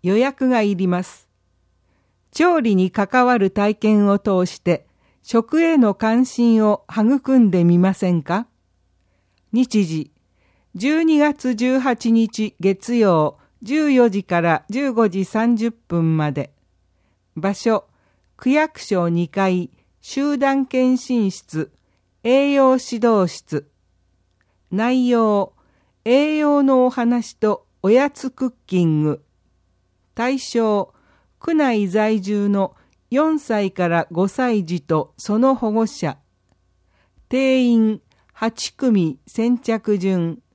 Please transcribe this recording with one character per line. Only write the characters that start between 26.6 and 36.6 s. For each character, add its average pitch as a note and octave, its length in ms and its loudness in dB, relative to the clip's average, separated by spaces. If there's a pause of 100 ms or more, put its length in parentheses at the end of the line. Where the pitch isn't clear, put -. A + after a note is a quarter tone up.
の B3+ 240 2
お - 20 2
話 A#3+ 480 -4
と G#3+ 300 -2 (160)
お F#3+ 80 2
や C4+ 180 4
つ C4 220 -10
ク C4 160 -6
ッ A#3+ 60 -6 (120)
キ F3+ 180 0
ン D#3 200 0
グ。 D3+ 200 -4 (920)
対 B3+ 240 -4
象、 G#3+ 560 -2 (420)
区 - 160 -4
内 A#3+ 340 0
在 G#3+ 320 0
住 G3+ 300 -2
の G3 260 -2 (360)
四 D#4 260 0
歳 G#3 340 -4
か F3 160 -2
ら E3+ 240 0
五 F3+ 160 -2
歳 A3 380 -2
児 E3 160 -6
と - 360 -4
そ G#3 200 -4
の C4 160 2
保 A3+ 180 -4
護 A3+ 140 0
者。 - 320 -8 (1120)